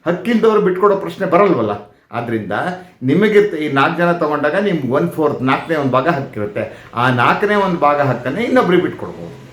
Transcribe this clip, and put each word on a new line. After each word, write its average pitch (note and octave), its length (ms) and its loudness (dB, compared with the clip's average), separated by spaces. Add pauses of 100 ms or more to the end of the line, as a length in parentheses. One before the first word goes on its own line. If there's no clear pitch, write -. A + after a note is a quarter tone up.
ಹಕ್ಕಿಲ್ದವ್ರು G#3+ 540 2
ಬಿಟ್ಕೊಡೋ F#3 360 2
ಪ್ರಶ್ನೆ F3+ 300 -6
ಬರಲ್ವಲ್ಲ. D3+ 640 2 (200)
ಆದ್ದರಿಂದ A2+ 400 -4 (500)
ನಿಮಗೆ G3+ 380 4
ಈ D3+ 320 -2
ನಾಲ್ಕು D3+ 260 2
ಜನ F3 140 2
ತೊಗೊಂಡಾಗ D3+ 420 0
ನಿಮ್ಗೆ F3 380 0
ಒನ್ E3 180 0
ಫೋರ್ತ್, D3 320 -2
ನಾಲ್ಕನೇ D3 340 -2
ಒಂದು C3+ 140 0
ಭಾಗ C3 180 0
ಹಕ್ಕಿರುತ್ತೆ. A2 760 -6 (100)
ಆ B2 200 2
ನಾಲ್ಕನೇ F3+ 400 2
ಒಂದು F#3+ 260 0
ಭಾಗ D3 200 2
ಹಕ್ಕನ್ನೇ C#3 420 -2
ಇನ್ನೊಬ್ರಿಗೆ G3+ 400 2
ಬಿಟ್ಕೊಡ್ಬೋದು. F2 720 -10